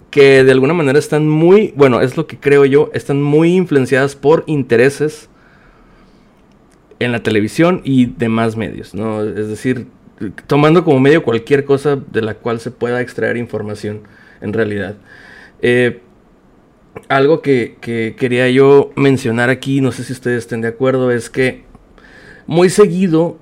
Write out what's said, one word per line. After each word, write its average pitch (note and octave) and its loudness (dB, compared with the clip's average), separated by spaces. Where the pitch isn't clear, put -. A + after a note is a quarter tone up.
que C3+ 6
de C3 6
alguna C3 2
manera D3 2
están D3+ -2
muy, E3+ 4
bueno, C3 4
es B2 -2
lo D#3+ -6
que - -18
creo C#3 4
yo, C#3+ 2
están C#3+ -4
muy D#3 2
influenciadas C#3 0
por D#3+ 0
intereses C#3 -2
en B2 -4
la A2+ -6
televisión A2 0
y C3 2
demás A2+ -4
medios, F2+ -10
¿no? G#2+ -6
Es G#2+ -6
decir, A#2+ -6
tomando D#3 2
como D3 2
medio C#3+ 4
cualquier B2+ -2
cosa C#3 0
de A#2 -6
la G#2+ -8
cual A#2 -8
se A#2 -12
pueda A#2+ -4
extraer A2+ -6
información, G#2+ -10
en G#2 -8
realidad. G#2 -4
Eh, B2 0
algo C#3 2
que, B2+ -2
que A2+ -6
quería B2+ 0
yo C3+ 4
mencionar B2+ 0
aquí, C3+ -2
no C3 -2
sé B2 -12
si B2+ -12
ustedes B2 -4
estén A#2 -8
de A2+ -4
acuerdo, B2+ -2
es A#2 -4
que B2+ -4
muy F3 2
seguido F3 2